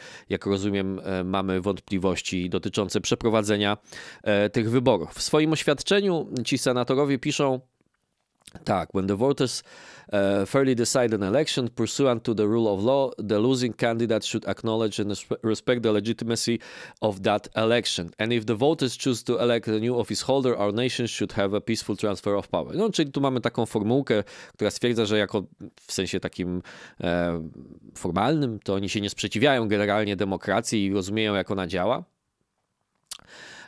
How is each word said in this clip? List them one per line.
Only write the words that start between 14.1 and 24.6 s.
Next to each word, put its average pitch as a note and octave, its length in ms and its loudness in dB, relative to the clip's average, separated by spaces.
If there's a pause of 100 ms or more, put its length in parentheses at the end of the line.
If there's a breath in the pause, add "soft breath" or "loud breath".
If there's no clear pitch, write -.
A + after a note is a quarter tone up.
should - 220 -4
acknowledge A2 520 -2
and G2+ 100 -2
respe-, - 320 -6
respect A#2 400 0
the A2 100 4
legitimacy A2+ 640 0 (420 loud breath)
of G2+ 200 0
that G#2 340 2
election. A2+ 640 0
And A2+ 140 0
if A2+ 120 0
the A2+ 100 0
voters C#3 440 0
choose A#2+ 260 0
to A#2 180 0
elect A#2 260 2
a G#2+ 100 2
new A#2+ 200 0
office G#2+ 260 -2
holder, B2+ 360 2
our G2+ 140 0
nation A#2+ 340 0
should - 240 -4
have G2+ 240 0
a G2 40 0
peaceful G#2+ 360 -4
transfer G2+ 380 -2
of G2 140 -2
power”. D2+ 280 -2
No, G#3 140 0
czyli D3+ 220 0
tu C#3+ 80 -2
mamy C3 200 2
taką A2+ 260 -2
formułkę, A2 580 2 (300 loud breath)
która G#2 160 0